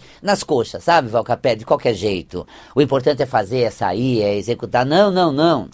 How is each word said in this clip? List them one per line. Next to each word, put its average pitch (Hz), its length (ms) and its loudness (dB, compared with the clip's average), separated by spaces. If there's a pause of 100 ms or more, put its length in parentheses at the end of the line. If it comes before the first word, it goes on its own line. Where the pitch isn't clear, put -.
(220)
nas 196 220 0
coxas, 117 400 -2
sabe, 156 260 2
Val 113 140 0
Capelli, 117 360 0
de 107 60 -16
qualquer 139 280 0
jeito. 90 520 -4 (300)
O 139 60 4
importante 135 420 0
é - 20 0
fazer, 117 360 -2
é 110 100 0
sair, 113 500 -2
é 104 140 0
executar. 113 500 -2
Não, 190 260 2
não, 175 200 2
não. 143 420 0